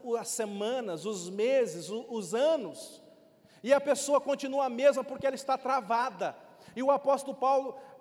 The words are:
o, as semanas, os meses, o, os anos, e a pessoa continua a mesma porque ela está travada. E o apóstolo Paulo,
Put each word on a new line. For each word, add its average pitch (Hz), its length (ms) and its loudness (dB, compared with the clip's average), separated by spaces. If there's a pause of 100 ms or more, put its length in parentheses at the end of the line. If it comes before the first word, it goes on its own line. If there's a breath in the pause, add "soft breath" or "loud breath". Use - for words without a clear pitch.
o, 233 120 0
as 220 140 -4
semanas, 208 760 -4
os 185 240 -6
meses, 202 600 0
o, 220 200 -6
os 208 240 -6
anos, 254 680 0 (600 loud breath)
e 233 100 -2
a 277 80 8
pessoa 277 400 2
continua 277 460 0
a 254 40 0
mesma 254 340 4
porque 269 240 -6
ela 269 80 0
está 262 220 -2
travada. 233 800 -2 (400 loud breath)
E 233 60 -4
o 262 80 4
apóstolo 269 480 2
Paulo, 269 400 0 (240 loud breath)